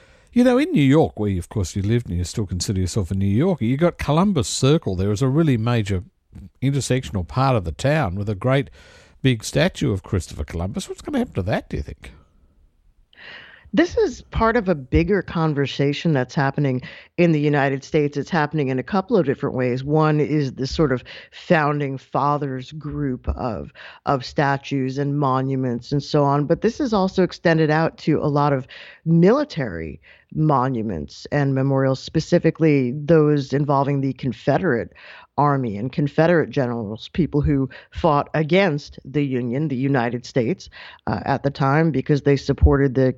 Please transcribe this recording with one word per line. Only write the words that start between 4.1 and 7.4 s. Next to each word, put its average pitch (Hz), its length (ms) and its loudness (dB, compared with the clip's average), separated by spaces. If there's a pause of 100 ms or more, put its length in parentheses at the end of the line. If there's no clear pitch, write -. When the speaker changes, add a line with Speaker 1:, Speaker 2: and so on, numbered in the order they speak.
Speaker 1:
Circle 131 480 2
there 98 160 0
as 104 100 -2
a 135 60 2
really 143 280 4
major 107 460 0 (580)
intersectional 127 640 -2
part 131 300 2